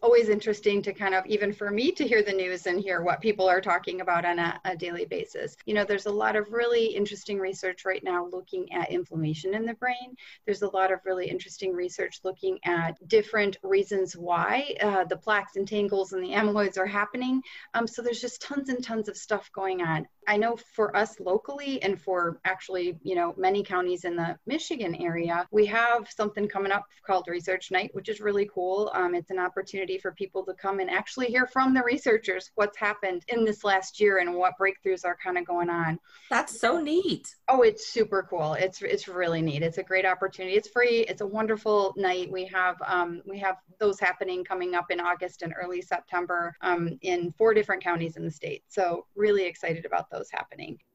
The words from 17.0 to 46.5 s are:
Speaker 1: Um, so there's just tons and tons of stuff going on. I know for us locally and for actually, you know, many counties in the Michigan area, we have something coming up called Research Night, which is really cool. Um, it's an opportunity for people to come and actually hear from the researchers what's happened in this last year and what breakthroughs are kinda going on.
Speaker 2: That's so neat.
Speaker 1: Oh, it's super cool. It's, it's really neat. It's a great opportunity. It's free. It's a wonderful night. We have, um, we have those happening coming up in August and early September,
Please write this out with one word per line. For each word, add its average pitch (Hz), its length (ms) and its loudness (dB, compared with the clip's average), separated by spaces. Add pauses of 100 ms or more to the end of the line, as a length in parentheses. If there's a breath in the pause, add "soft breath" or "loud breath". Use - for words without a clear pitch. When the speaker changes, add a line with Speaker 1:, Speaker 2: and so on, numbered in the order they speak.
Speaker 1:
Um, 233 140 0
so 233 160 -8
there's 233 180 -2
just - 200 -8
tons 277 280 -6
and 247 140 -2
tons 220 260 -4
of 190 80 -10
stuff - 360 -6
going 190 280 -4
on. 160 260 -2 (200)
I 208 100 4
know 233 180 2
for 214 400 -2
us 208 240 0
locally 269 640 -2
and 190 180 0
for 175 460 -2
actually, 180 560 -4
you 185 140 -2
know, 175 220 0
many 196 260 2
counties 180 420 -2
in 175 100 -4
the 170 300 -2
Michigan 240 500 -4
area, 170 560 -2
we 214 140 6
have 233 440 2
something 208 380 -2
coming 196 240 -2
up - 140 0 (200)
called 185 220 0
Research 175 440 -4
Night, 190 220 0
which 196 160 -10
is 208 120 -4
really 202 320 0
cool. 190 400 0
Um, 180 220 0
it's 170 160 -4
an 185 80 -4
opportunity 185 580 -4
for 185 140 -6
people 190 340 -6
to 185 80 -8
come 196 260 -4
and 185 100 -4
actually 214 380 -2
hear 254 200 2
from 262 260 4
the 254 100 6
researchers 220 720 0
what's 208 220 0
happened 202 520 -2
in 233 140 2
this 214 200 0
last 190 360 0
year 196 200 6
and 175 140 0
what 180 260 2
breakthroughs 190 460 0
are 175 100 0
kinda 180 280 -4
going 175 260 0
on. 165 300 0 (300 loud breath)
Speaker 2:
That's 269 300 0
so 339 200 4
neat. 311 560 0 (120)
Speaker 1:
Oh, 262 160 8
it's 214 240 4
super 208 420 0
cool. 156 240 -2
It's, 185 280 -2
it's 202 260 -2
really 170 340 0
neat. 151 220 0
It's 165 160 -2
a 185 40 -4
great 185 220 0
opportunity. 190 500 0
It's 214 140 2
free. 240 320 4
It's 190 200 -2
a 202 60 -4
wonderful 214 720 2
night. 185 340 0
We 185 140 -6
have, 185 300 0 (100)
um, 175 400 0
we 196 140 -10
have 190 180 -2 (220)
those 202 200 2
happening 185 440 0
coming 180 320 -4
up 175 160 -2
in 175 80 -2
August 175 420 -2
and 165 180 -6
early 180 220 -6
September, 175 800 -2